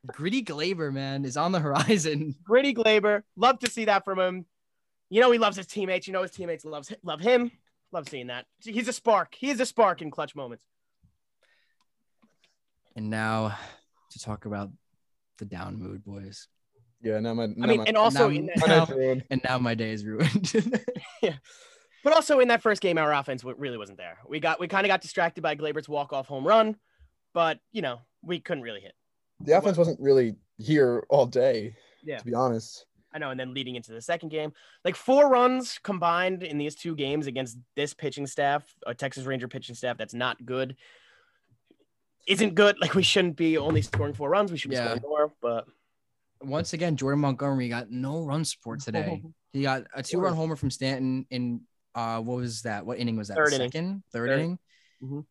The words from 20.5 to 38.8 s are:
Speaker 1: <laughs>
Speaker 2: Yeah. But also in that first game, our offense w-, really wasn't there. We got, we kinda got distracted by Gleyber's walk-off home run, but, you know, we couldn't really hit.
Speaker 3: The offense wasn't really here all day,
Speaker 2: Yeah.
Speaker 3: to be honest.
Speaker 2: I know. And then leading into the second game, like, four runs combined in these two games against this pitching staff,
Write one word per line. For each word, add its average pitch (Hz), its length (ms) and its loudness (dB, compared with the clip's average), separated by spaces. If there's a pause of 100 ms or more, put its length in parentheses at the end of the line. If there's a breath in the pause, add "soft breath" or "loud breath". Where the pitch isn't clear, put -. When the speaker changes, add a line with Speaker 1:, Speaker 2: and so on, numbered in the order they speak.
Speaker 1:
<laughs> - 680 -2
Speaker 2:
Yeah. 175 120 0 (680 soft breath)
But 285 80 6
also 302 260 6
in 247 100 8
that 233 140 4
first 208 180 2
game, 175 180 2
our 151 140 2
offense 135 300 -2
w-, 123 180 -10
really 127 180 -6
wasn't 98 200 -14
there. 87 200 -16 (100)
We 151 100 -6
got, 160 220 0
we 175 80 -4
kinda 196 180 2
got 190 140 4
distracted 170 420 -2
by 151 140 0
Gleyber's 147 320 -6
walk-off 143 400 -4
home 139 180 -6
run, 214 300 4 (580)
but, 165 240 2 (140)
you 214 100 -4
know, 123 160 -4 (240)
we 160 160 -6
couldn't 151 240 -6
really 110 180 -12
hit. 98 120 -20 (480)
Speaker 3:
The 151 180 6
offense 190 180 2
wasn't 170 240 2
really 131 360 4 (200)
here 123 540 4
all 139 160 6
day, 120 480 0 (300 soft breath)
Speaker 2:
Yeah. 143 140 -8
Speaker 3:
to 107 60 -16
be 120 80 -6
honest. 117 540 -2 (260)
Speaker 2:
I 156 60 -12
know. 147 120 -6
And 131 100 -8
then 127 140 -10
leading 127 200 -8
into 113 180 -14
the 113 80 -14
second 170 280 -6
game, 151 240 -6 (320 soft breath)
like, 185 100 0
four 277 340 6
runs 254 540 4
combined 180 600 0
in 151 140 -4
these 147 180 -4
two 170 180 -8
games 143 320 -2
against 123 320 -6 (160)
this 143 180 -4
pitching 143 360 -8
staff, 143 360 0 (220)